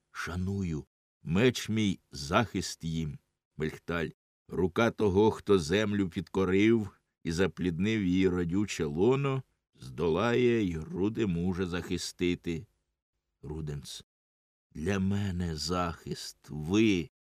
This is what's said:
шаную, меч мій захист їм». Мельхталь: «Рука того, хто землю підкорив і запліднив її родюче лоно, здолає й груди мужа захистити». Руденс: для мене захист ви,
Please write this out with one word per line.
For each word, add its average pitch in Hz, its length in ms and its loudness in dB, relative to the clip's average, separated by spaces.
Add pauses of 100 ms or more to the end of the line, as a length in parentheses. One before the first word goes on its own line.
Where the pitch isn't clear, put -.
(120)
шаную, 90 760 -4 (380)
меч 107 460 2
мій 107 300 0 (120)
захист 85 720 -2
їм». 80 360 -4 (380)
Мельхталь: 78 520 -4 (380)
«Рука 92 440 2
того, 104 400 4
хто 101 280 4
землю 101 500 0
підкорив 98 800 2 (340)
і 82 80 -4
запліднив 92 720 0
її 92 220 4
родюче 90 580 -2
лоно, 131 580 0 (320)
здолає 117 880 2
й 87 100 0
груди 90 520 -2
мужа 90 400 -2
захистити». 85 1040 -4 (720)
Руденс: 73 640 -10 (680)
для 92 280 -2
мене 95 560 -2
захист 85 840 -4 (120)
ви, 92 600 2 (140)